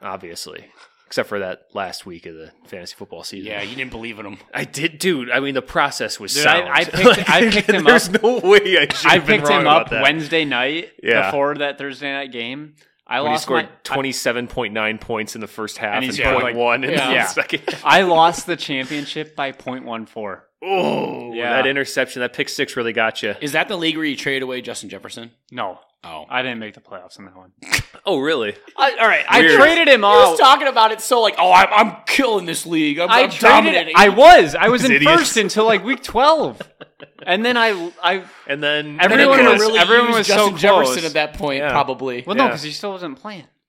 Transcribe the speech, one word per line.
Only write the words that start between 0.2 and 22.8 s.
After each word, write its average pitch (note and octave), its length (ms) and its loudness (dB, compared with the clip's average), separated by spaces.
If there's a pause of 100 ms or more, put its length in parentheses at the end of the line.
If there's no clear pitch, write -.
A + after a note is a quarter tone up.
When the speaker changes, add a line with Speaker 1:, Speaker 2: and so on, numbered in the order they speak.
Speaker 1:
Except - 200 -6
for G2+ 120 -8
that F#2 240 -10 (100)
last F#2+ 320 -10
week E2+ 200 -18
of E2 100 -18
the D#2 160 -20 (160)
fantasy F2 280 -18
football E2+ 300 -18
season. G2 260 -14
Speaker 2:
Yeah, G2+ 120 -10
you G#2+ 120 -14
didn't C3 160 -10
believe A2+ 280 -14
in G#2+ 60 -16
him. G2 120 -16 (160)
Speaker 1:
I C#3+ 100 -8
did, D#3 340 -8
dude. D3 320 -4
I B2 120 0
mean, C#3 140 -4
the B2+ 60 -2
process C#3 600 -4
was G2 120 -8
Speaker 3:
Dude, C#3+ 100 -2
Speaker 1:
sound. D3+ 260 2
Speaker 3:
I, C#3+ 120 2
I E3+ 40 -2
Speaker 1:
<laughs> - 0 -
Speaker 3:
picked, F#3+ 440 2
I F#3 200 4
picked G3+ 200 -2
him F#3+ 140 0
Speaker 1:
There's A3+ 240 4
Speaker 3:
up. G3 160 -2
Speaker 1:
no A#3+ 160 0
way F#3+ 380 4
I D3 160 0
should - 180 0
Speaker 3:
I F3 40 6
Speaker 1:
have E3 120 0
been D3 140 2
Speaker 3:
picked D3 80 -2
Speaker 1:
wrong C#3+ 120 2
Speaker 3:
him C#3 60 0
Speaker 1:
about D3+ 200 4
Speaker 3:
up - 20 -16
Speaker 1:
that. A2+ 140 -2
Speaker 3:
Wednesday D#3 420 0
night C#3 460 -6 (120)
Speaker 1:
Yeah. A2 280 2
Speaker 3:
before C#3+ 240 -2
that C#3 220 -6
Thursday C#3 360 -10
night C#3 180 -10
game. C3 440 -12 (300)
I B2 140 -4
Speaker 1:
When D3 120 -2
he - 20 0
Speaker 3:
lost D#3 100 -4
Speaker 1:
scored B2 220 -2
Speaker 3:
my, - 40 -20
I - 140 -20
Speaker 1:
twenty-seven B2+ 640 -4
point A2+ 260 -8
nine A2 260 -4
points G#2+ 360 -8
in A2+ 60 -14
the G2+ 60 -12
first - 320 -12
half G#2 160 -6
Speaker 3:
And A#2+ 100 -4
he B2+ 40 -6
Speaker 1:
and - 80 -8
Speaker 3:
scored, A2+ 180 0
like, B2 80 0
Speaker 1:
point A#2 140 -4
one A#2+ 280 0
in D3+ 60 -4
Speaker 2:
yeah. C#3 180 -2
Speaker 1:
the C3 60 -2
Speaker 3:
Yeah. A#2 100 2
Speaker 1:
second D3+ 420 -6
half. - 160 -10
Speaker 3:
I E3 200 4
lost E3 420 2
the E3+ 100 -4
championship D3 800 -10
by C3+ 160 -8
point B2+ 320 -14
one A2+ 220 -12
four. G#2 420 -14 (160)
Speaker 1:
Oh, D3 680 -4
Speaker 3:
Yeah. A#2 240 -6
Speaker 1:
that C3 100 0
interception, C3+ 540 -4
that B2 100 -6
pick C#3+ 160 -6
six - 300 -8
really A#2 160 -4